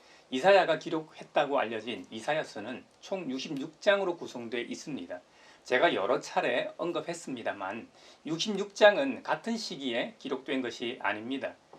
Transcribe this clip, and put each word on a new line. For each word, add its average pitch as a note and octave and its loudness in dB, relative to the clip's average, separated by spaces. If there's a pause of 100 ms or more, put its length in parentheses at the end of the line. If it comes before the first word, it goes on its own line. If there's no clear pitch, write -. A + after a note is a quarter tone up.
(340)
이사야가 D#3+ 6
기록했다고 D#3 0
알려진 A2 -2
이사야서는 A#2+ -4 (160)
총 F3+ -6
육십육 C3+ -6
장으로 G3 4
구성되어 A#2+ -8
있습니다. A2 -8 (460)
제가 C#3+ 4
여러 G2 2
차례 D3+ 0
언급했습니다만, A#2 -4 (360)
육십육 F#3+ -2
장은 C#3 6
같은 A3 -2
시기에 C#3 -4
기록된 C3+ -2
것이 A#2 -4
아닙니다. A2 -4 (240)